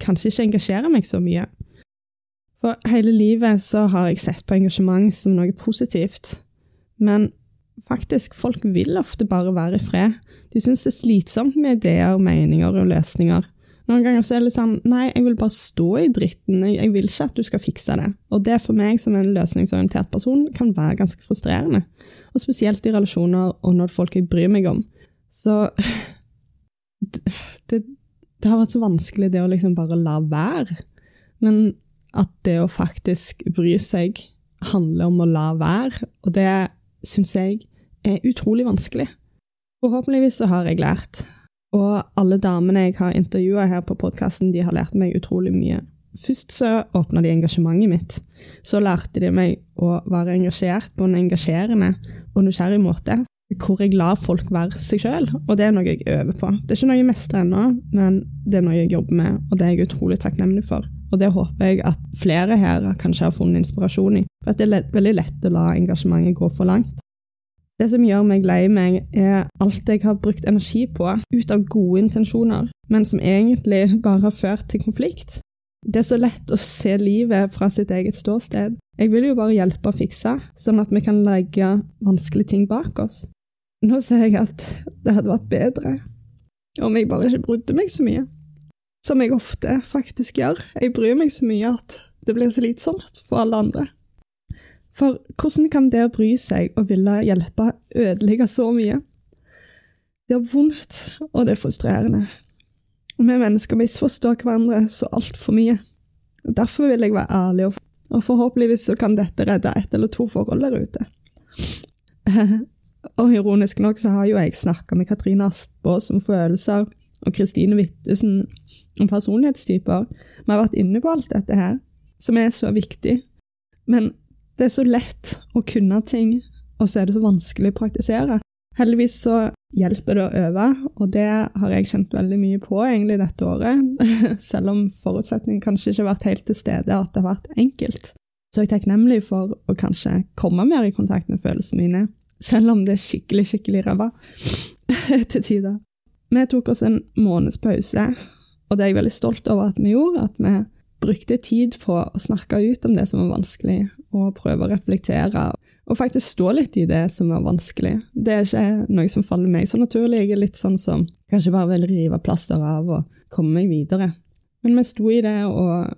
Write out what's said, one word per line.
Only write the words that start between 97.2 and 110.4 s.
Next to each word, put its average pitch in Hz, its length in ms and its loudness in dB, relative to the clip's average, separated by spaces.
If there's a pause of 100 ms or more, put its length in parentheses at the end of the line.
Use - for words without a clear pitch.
hjelpe 202 460 0 (260)
ødelegge 214 540 2
så 233 240 0
mye? 233 260 0 (1300)
Det 247 80 2
er 240 160 -2
vondt, 294 460 0 (340)
og 247 140 2
det 214 80 2
er - 80 -6
frustrerende. 202 640 0 (920)
Og 240 80 4
vi 247 140 4
mennesker 220 400 0
misforstår 240 640 0
hverandre 226 400 2 (100)
så - 240 -4
alt - 240 -8
for 208 160 0
mye. 226 220 2 (680)
Og - 100 -4
derfor 262 340 0
vil 233 160 2
jeg 208 100 2
være - 320 0
ærlig, 185 220 0
og, 196 100 -12 (320)
og 233 160 0
forhåpentligvis 240 640 2
så 226 80 -2
kan 214 180 2
dette - 320 -2
redde 196 280 0
ett - 200 -2
eller 220 160 0
to 240 180 -4
forhold 233 360 -2